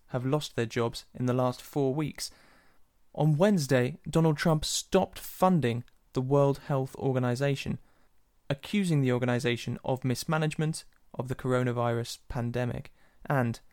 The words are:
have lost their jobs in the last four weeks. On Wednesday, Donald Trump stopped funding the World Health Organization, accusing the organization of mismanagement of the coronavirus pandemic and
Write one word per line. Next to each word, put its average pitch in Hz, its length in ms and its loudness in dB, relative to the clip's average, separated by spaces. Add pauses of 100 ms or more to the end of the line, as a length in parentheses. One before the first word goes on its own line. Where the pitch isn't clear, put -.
have 127 180 -4
lost 147 280 -2
their 117 120 -2
jobs 120 480 -4
in 127 100 -4
the 123 80 2
last 127 300 -2
four 135 320 -2
weeks. - 360 -6 (840)
On 151 240 2
Wednesday, 143 600 2 (100)
Donald 160 280 4
Trump 156 300 2
stopped - 520 0
funding 127 680 2 (280)
the 131 100 -2
World 139 440 4
Health 135 300 -2
Organization, 131 840 -2 (720)
accusing 170 500 0
the 127 120 4
organization 120 680 0
of 127 220 -2
mismanagement 156 800 -2 (300)
of 123 140 -6
the 127 60 -4
coronavirus 120 840 0 (100)
pandemic 123 640 -4 (320)
and 123 360 0 (120)